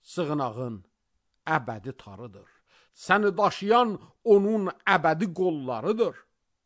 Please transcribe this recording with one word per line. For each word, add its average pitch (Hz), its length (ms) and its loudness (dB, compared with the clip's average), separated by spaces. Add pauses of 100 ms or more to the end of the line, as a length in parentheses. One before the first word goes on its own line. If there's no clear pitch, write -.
Sığınağın 127 680 -4 (680)
əbədi 123 500 -4
tarıdır. 98 520 -20 (440)
Səni 208 440 2
daşıyan 208 600 2 (280)
onun 202 440 4 (160)
əbədi 170 480 2
qollarıdır. 160 840 -2 (500)